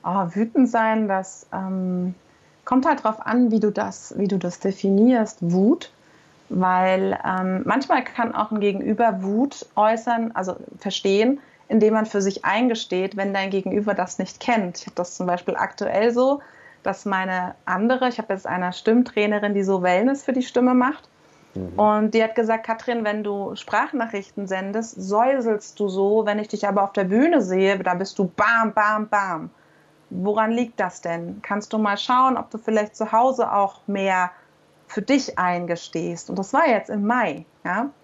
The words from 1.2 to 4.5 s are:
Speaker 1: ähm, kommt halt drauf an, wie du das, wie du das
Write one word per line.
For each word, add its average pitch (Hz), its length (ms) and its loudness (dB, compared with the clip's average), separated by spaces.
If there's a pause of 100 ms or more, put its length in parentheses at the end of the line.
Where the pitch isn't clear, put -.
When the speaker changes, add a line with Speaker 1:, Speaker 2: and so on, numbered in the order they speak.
Speaker 1:
ähm, 185 640 -2 (500)
kommt 262 220 2
halt 285 180 0
drauf 220 220 -2
an, 240 240 2
wie 220 100 2
du 208 100 2
das, 196 480 -8
wie 202 100 0
du 196 100 0
das 175 220 -6